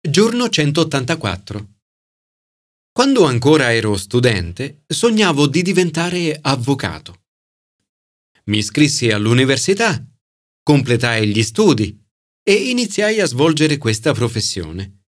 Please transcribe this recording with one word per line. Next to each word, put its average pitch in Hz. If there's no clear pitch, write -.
Giorno 226
centottantaquattro. 143
Quando 254
ancora 127
ero 104
studente, 113
sognavo 190
di 165
diventare 175
avvocato. 120
Mi 104
iscrissi 127
all'università, 127
completai 120
gli 107
studi 110
e 214
iniziai 220
a 196
svolgere 147
questa 113
professione. 98